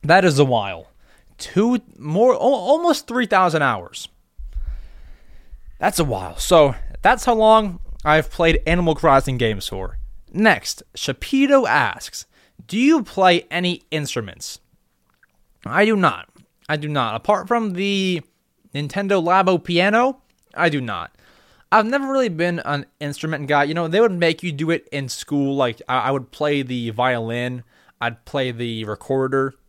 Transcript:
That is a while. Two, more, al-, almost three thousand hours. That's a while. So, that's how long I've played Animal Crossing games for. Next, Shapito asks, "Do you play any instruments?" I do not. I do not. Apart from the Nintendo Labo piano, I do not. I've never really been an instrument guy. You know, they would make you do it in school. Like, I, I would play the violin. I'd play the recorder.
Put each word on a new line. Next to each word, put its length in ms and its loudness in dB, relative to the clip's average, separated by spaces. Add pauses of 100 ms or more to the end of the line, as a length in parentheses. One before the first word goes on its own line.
That 220 6
is 140 4
a 40 8
while. 440 -2 (500)
Two, 440 0 (160)
more, 360 2
al-, 80 0
almost 640 2
three 200 -2
thousand 340 2
hours. 480 -4 (1700)
That's 200 -2
a 40 2
while. 340 -6
So, 380 4 (280)
that's 220 2
how 100 2
long 440 4 (240)
I've 280 2
played 340 2
Animal 300 2
Crossing 420 2
games 300 -2
for. 320 -8 (340)
Next, 480 0 (140)
Shapito 760 2
asks, 560 -2 (400)
"Do 120 -6
you 260 4
play 480 2
any 400 -4
instruments?" 680 -8 (1080)
I 180 2
do 100 2
not. 340 0 (400)
I 80 -2
do 100 -8
not. 280 -2
Apart 320 -2
from 260 -2
the 480 -2 (540)
Nintendo 440 -2
Labo 440 2
piano, 580 2 (320)
I 160 0
do 100 -2
not. 360 -8 (560)
I've 160 4
never 240 -2
really 180 0
been 300 -2
an 260 -6 (140)
instrument 480 -6
guy. 160 4
You 100 -2
know, 140 -2
they 120 0
would 120 4
make 320 0
you 80 -4
do 180 -4
it 220 -2
in 180 -6
school. 460 -2
Like, 340 -2
I, 120 0
I 100 -2
would 180 -4
play 320 -2
the 300 -6
violin. 720 -2 (360)
I'd 260 -6
play 260 -4
the 340 -6
recorder. 680 -2 (140)